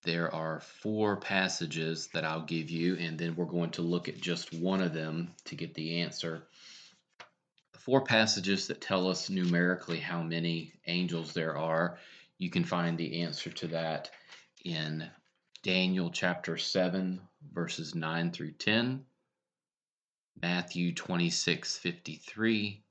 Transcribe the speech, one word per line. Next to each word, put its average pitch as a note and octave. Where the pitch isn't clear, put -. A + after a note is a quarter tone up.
there E2+
are D#2+
four G#2+
passages E2
that D#2+
I'll D#2+
give D#2
you, E2+
and E2
then E2+
we're F2
going E2+
to E2+
look E2+
at -
just E2+
one F#2
of E2+
them D#2+
to -
get D#2
the E2
answer. E2
The -
four C3+
passages G#2
that -
tell F#2
us F2+
numerically F2
how E2+
many E2
angels E2+
there D#2+
are, E2
you F2+
can E2+
find E2+
the E2
answer E2
to -
that D#2+
in D#2
Daniel F#2
chapter E2+
seven, F#2
verses E2
nine E2
through D#2
ten, A#2+
Matthew F2
twenty-six E2+
fifty-three G#2